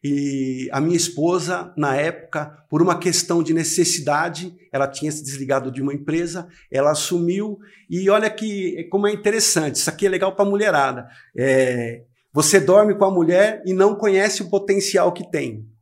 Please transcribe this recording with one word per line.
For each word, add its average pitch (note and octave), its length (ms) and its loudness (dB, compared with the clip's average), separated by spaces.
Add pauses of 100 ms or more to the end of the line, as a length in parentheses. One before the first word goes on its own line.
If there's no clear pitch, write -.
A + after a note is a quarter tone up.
e C#3 680 -2
a C#3 80 -4
minha E3 160 0
esposa, F3 800 -2
na D3 200 0
época, D3+ 600 -6 (120)
por D#3 120 0
uma E3+ 160 2
questão E3+ 440 0
de D#3+ 120 0
necessidade, D#3+ 1000 -2 (180)
ela C3+ 160 0
tinha D3+ 240 -6
se D3+ 120 -10
desligado C3+ 480 -4
de C3 100 -8
uma C#3+ 120 -2
empresa, E3 540 -4 (240)
ela C#3 200 2
assumiu F3+ 680 -2 (320)
e F#3 200 0
olha G#3+ 200 4
que, G3 640 -6
como G3+ 160 0
é G#3 40 2
interessante, G3+ 640 0
isso - 140 -2
aqui - 160 -4
é G3 40 4
legal F#3 260 0
pra G3+ 100 2
mulherada. D#3+ 640 0 (280)
É, B2 680 0 (280)
você D3+ 280 4
dorme G3+ 360 6
com G3+ 100 2
a F#3+ 60 2
mulher F#3 540 2
e F#3 80 -2
não G3 220 4
conhece G3+ 480 0
o E3+ 60 -10
potencial G3 600 2
que E3+ 180 -12
tem. A#2 360 -6 (160)